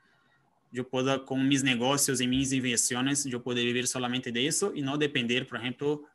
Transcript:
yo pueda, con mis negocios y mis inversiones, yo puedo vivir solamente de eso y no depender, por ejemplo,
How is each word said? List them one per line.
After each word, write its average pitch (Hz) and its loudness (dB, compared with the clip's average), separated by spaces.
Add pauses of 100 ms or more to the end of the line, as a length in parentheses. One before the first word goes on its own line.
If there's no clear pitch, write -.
(720)
yo 123 -6
pueda, 131 0
con 135 0
mis 139 4
negocios 131 2
y 123 2
mis 131 0
inversiones, 127 0
yo 123 -6
puedo 123 -4
vivir 120 0
solamente 127 -4
de 120 0
eso 180 0
y 147 -4
no 135 -2
depender, 131 0
por 120 -8
ejemplo, 143 -4 (100)